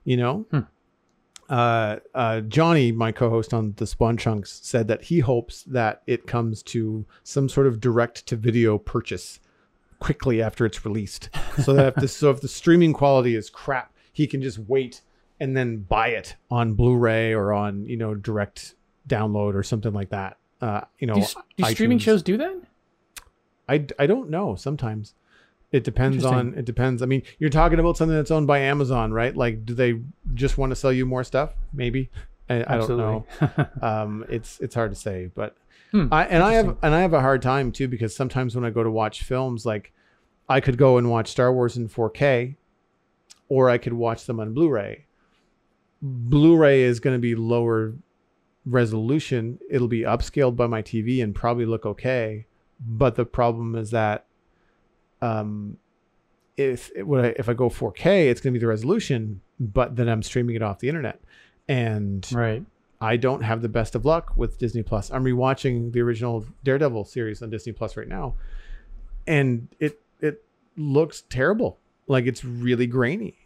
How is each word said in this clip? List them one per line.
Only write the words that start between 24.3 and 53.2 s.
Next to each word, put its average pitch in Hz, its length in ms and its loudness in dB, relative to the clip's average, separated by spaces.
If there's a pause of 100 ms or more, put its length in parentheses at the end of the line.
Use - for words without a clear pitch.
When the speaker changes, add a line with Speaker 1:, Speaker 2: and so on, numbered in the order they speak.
Speaker 1:
Sometimes 110 580 -6 (580)
it 139 120 2
depends 131 340 0
Speaker 2:
Interesting. 127 360 2
Speaker 1:
on, 147 60 -8
it 120 60 -6
depends. 123 360 0
I 127 40 -2
mean, 131 180 0 (160)
you're 151 100 0
talking 160 300 4
about 165 180 2
something 160 180 2
that's 151 160 0
owned 156 160 2
by 143 120 4
Amazon, 131 520 0
right? 117 240 0
Like, 113 300 -2
do 120 80 -6
they 120 260 2 (340)
just 131 240 0
wanna 131 180 0
sell 131 180 0
you 127 120 2
more 127 180 -2
stuff? 139 300 -2 (200)
Maybe. 127 360 -2 (400)
I, 120 180 0
I 131 100 0
don't 113 200 0
know. 110 280 -2 (160)
Speaker 2:
Absolutely. 147 240 0 (160)
<laughs> - 0 -
Speaker 1:
Um, 107 480 -4
it's, 117 300 -8
it's 123 160 -8
hard 117 160 -2
to 101 60 -10
say, 92 360 -8
but 107 220 -8 (360)
Speaker 2:
Hmm, 180 200 2
Speaker 1:
I, 160 140 4
and 170 180 4
I 214 100 4
have, 220 120 4
Speaker 2:
interesting. - 220 -2
Speaker 1:
and 151 80 4
I 175 60 4
have 180 120 2
a 143 80 4
hard 131 220 2
time 131 280 0
too, 135 160 -4
because 113 280 -4
sometimes 127 400 -2
when 123 100 -2
I 117 60 -2
go 113 120 0
to 113 80 0
watch 110 320 -2
films, 127 420 -4
like, 107 260 -4 (580)
I 131 100 4
could 131 180 2
go 131 200 8
and 120 140 2
watch 113 180 0
Star 127 240 2
Wars 123 240 0
in 117 100 -4
four 110 220 -2
K, 131 480 0 (880)
or 131 220 4
I 123 80 4
could 120 160 -6
watch 117 320 -4
them 117 140 -4
on 110 160 -6
Blu-ray. 117 500 0 (960)
Blu-ray 139 800 4
is 123 180 2
gonna 127 200 0
be 117 160 0
lower 113 580 0 (720)
resolution. 120 920 0 (100)
It'll 123 180 2
be 117 140 0
upscaled 123 540 0
by 120 120 2
my 110 140 -2
T 110 200 -4
V 123 200 0
and 107 120 -2
probably 120 320 -2
look 113 200 -4
okay. 110 600 -4 (340)
But 117 360 0
the 120 100 0